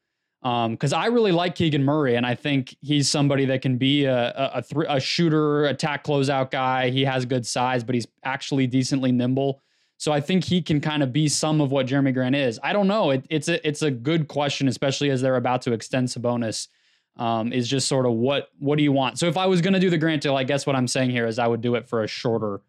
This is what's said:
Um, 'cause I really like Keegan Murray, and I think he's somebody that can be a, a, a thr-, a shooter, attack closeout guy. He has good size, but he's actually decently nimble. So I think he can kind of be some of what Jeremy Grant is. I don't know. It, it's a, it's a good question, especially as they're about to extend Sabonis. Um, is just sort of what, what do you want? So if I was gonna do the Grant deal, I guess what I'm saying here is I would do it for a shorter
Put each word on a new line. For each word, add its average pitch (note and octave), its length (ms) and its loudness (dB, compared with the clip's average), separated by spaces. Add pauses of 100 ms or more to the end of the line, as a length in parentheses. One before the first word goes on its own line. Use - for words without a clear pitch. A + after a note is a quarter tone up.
(420)
Um, A#2 360 -2
'cause C#3+ 160 -2
I E3 140 0
really A3+ 260 4
like F3 220 0
Keegan D3+ 280 0
Murray, C#3 320 2
and A#2+ 100 0
I B2 100 0
think C#3 460 -4
he's C#3+ 280 0
somebody C#3+ 360 2
that C3 160 0
can B2+ 160 0
be C#3 280 2
a, B2 240 2
a, C3+ 240 -4
a B2 80 -4
thr-, C#3+ 260 -4
a C#3+ 140 0
shooter, D3+ 640 2
attack C#3+ 400 -2
closeout C#3 460 0
guy. C3 400 0
He C3+ 120 0
has C3 220 -2
good B2 200 -2
size, B2+ 380 -2
but B2 120 -4
he's A#2+ 120 -2 (160)
actually C3+ 440 -2
decently C3 440 0
nimble. C3 500 0 (360)
So - 160 -2
I D3 80 0
think F3+ 240 0
he F3+ 160 0
can D3 180 0
kind D3 240 -2
of C3 80 -2
be D3+ 160 2
some D#3 320 0
of C#3+ 120 2
what C3+ 160 2
Jeremy C#3 260 2
Grant B2+ 220 0
is. B2+ 280 0
I D3 80 -2
don't G3 160 2
know. G3 220 2
It, F3 200 0
it's D#3+ 200 -2
a, E3+ 180 0
it's C#3+ 140 -4
a D3+ 100 2
good C#3 380 -2
question, C#3+ 400 0
especially C#3 400 -2
as C3 120 0
they're C3 140 2
about B2 280 0
to B2 100 0
extend B2+ 360 -2
Sabonis. A#2+ 580 -4 (500)
Um, A#2 340 -2
is B2 160 -2
just B2+ 220 -2
sort C3 160 0
of B2 80 2
what, B2 360 0 (100)
what C#3+ 180 0
do D3+ 60 2
you C#3+ 100 4
want? C3+ 260 0
So E3+ 80 2
if E3 80 0
I F#3 120 2
was F#3 120 4
gonna F#3 200 2
do F#3 100 4
the F3 80 2
Grant D#3 240 0
deal, C#3 160 0
I C3 80 0
guess C#3 200 -2
what C#3 120 0
I'm B2+ 100 0
saying C3 220 0
here B2 160 0
is A2+ 120 -2
I A#2+ 100 2
would A#2 120 0
do A#2+ 160 0
it A#2 140 -4
for A#2 120 -2
a G#2+ 60 -2
shorter G#2+ 600 -2